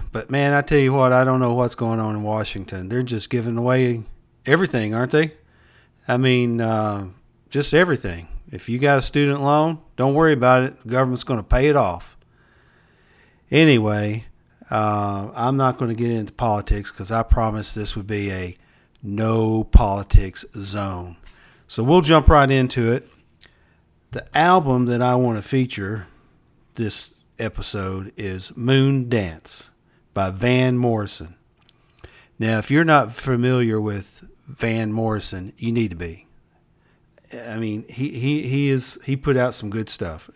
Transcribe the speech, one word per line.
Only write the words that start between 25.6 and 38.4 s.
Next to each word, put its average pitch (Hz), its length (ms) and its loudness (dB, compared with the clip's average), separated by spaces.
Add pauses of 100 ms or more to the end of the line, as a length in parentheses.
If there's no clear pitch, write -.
this - 380 -8 (260)
episode 98 760 -8
is 95 400 -10
Moon 135 520 2
Dance 95 600 -4 (440)
by 95 160 -2
Van 123 480 0
Morrison. 104 560 -4 (1040)
Now, 110 200 0
if 104 120 -4
you're 156 140 4
not 143 280 4
familiar 123 680 0
with 101 440 -8 (220)
Van 113 460 -4
Morrison, 107 640 -4
you 117 140 -4
need 113 180 0
to 87 60 -10
be. 82 260 -12 (1080)
I 117 240 -12
mean, 110 320 -6
he, 131 220 -6
he, 135 320 -2